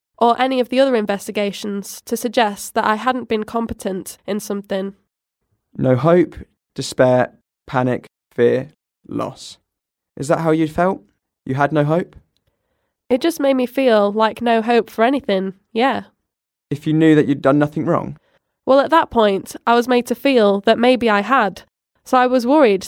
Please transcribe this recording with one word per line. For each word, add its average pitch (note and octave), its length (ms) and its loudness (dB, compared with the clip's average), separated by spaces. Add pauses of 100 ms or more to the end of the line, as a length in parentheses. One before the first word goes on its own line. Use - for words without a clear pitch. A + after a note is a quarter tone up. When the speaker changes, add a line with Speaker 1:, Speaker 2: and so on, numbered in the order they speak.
(180)
Speaker 1:
or A#3 200 2
any C4 220 0
of A#3+ 80 -2
the B3+ 120 0
other C4+ 160 2
investigations, G3+ 1040 -6
to - 120 -8
suggest A3 600 -2
that A3 100 -2
I G#3+ 120 0
hadn't B3 340 -4
been G#3+ 140 -2
competent G#3+ 840 -8
in G#3 120 -4
something. G3 560 -8 (840)
Speaker 2:
No C3 180 2
hope, E3 380 2 (400)
despair, B2+ 580 0 (340)
panic, B2+ 380 -4 (280)
fear, B2 360 0 (400)
loss. - 480 -10 (580)
Is C#3 140 -10
that E3 120 0
how E3 100 -2
you D#3+ 180 0
felt? F3 340 -2 (440)
You C3 80 -6
had C#3+ 180 0
no D3+ 120 2
hope? D#3+ 320 -2 (920)
Speaker 1:
It B3+ 140 0
just E4 180 -2
made C#4 140 2
me B3+ 100 0
feel A3+ 480 0
like G#3+ 300 -2
no A#3 180 2
hope A3+ 300 0
for A3 140 0
anything, G3 500 -2 (180)
yeah. A3 320 -2 (680)
Speaker 2:
If C#3+ 160 -8
you D#3+ 60 0
knew D#3+ 240 6
that D3 100 4
you'd C3+ 160 -2
done C#3 160 2
nothing D3 260 -2
wrong? D3+ 320 -4 (480)
Speaker 1:
Well, C4 140 4
at C4+ 120 0
that D#4+ 200 2
point, G#3 460 0 (100)
I A#3 80 2
was A#3+ 140 0
made A#3+ 180 0
to A#3+ 80 -2
feel G#3+ 460 2
that A3 180 2
maybe A#3+ 320 2
I G3+ 120 2
had. G#3+ 400 0 (420)
So - 120 0
I B3+ 120 4
was B3 180 0
worried A#3+ 420 4